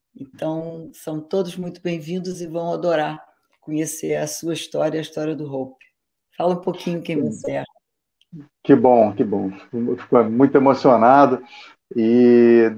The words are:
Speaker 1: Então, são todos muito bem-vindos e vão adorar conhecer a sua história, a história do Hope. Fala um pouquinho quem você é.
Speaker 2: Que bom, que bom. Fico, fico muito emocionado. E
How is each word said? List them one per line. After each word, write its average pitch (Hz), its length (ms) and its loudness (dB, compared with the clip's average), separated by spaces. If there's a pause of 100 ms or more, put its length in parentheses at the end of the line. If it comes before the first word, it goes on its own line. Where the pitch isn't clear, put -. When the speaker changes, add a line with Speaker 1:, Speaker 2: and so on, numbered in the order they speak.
(160)
Speaker 1:
Então, 160 760 -10
são 156 280 -12
todos 175 360 -6
muito 180 240 -12
bem-vindos 175 600 -10
e 170 80 -12
vão 170 240 -6
adorar 156 520 -4 (360)
conhecer 156 560 -6
a 151 100 -4
sua 160 260 -8
história, 156 460 -6
a - 20 -4
história 156 360 -8
do 151 80 -12
Hope. 135 400 -12 (520)
Fala 180 180 -2
um 175 60 -6
pouquinho 175 400 -6
quem 165 220 -6
você 147 300 -8
é. 139 120 -6 (1000)
Speaker 2:
Que 143 100 6
bom, 117 400 4
que 117 80 -4
bom. 98 300 -4
Fico, 120 440 -8
fico 123 280 2
muito 123 320 2
emocionado. 131 840 4 (540)
E 117 840 6